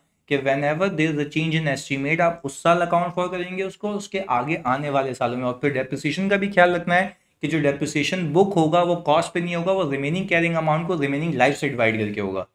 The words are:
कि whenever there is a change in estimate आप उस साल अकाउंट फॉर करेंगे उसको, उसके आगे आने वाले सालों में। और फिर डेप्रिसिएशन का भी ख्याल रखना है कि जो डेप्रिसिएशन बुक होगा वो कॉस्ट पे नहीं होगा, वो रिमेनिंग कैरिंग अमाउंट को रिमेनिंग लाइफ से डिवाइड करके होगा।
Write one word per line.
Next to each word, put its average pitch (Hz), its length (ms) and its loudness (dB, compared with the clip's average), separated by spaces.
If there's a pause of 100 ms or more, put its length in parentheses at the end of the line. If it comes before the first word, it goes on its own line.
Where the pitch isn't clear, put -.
(300)
कि 143 100 2
whenever 147 520 0
there 160 200 0
is 147 80 -2
a 147 100 -2
change 156 260 -2
in 160 140 0
estimate 139 520 -2
आप 170 240 0
उस - 180 -10
साल 170 180 4
अकाउंट 175 340 0
फॉर 180 140 -2
करेंगे 185 340 -6
उसको, 190 280 -8
उसके 202 280 -6 (120)
आगे 143 360 0
आने 143 220 -2
वाले 135 260 0
सालों 123 220 -2
में। 127 80 -4
और 123 160 -4
फिर 143 120 0
डेप्रिसिएशन 147 560 -4
का 202 80 2
भी 196 120 0
ख्याल 180 260 6
रखना 175 200 0
है 190 200 0 (280)
कि 156 40 0
जो 156 140 0
डेप्रिसिएशन 156 720 0
बुक 196 220 4
होगा 165 280 4
वो 175 200 2
कॉस्ट 160 300 2
पे 175 80 -2
नहीं 175 140 -4
होगा, 170 160 0
वो 190 180 0
रिमेनिंग 143 400 -2
कैरिंग 170 280 2
अमाउंट 160 300 0
को 185 100 0
रिमेनिंग 143 380 0
लाइफ 127 220 4
से 147 120 -2
डिवाइड 113 300 0
करके 104 220 -2
होगा। 95 340 -4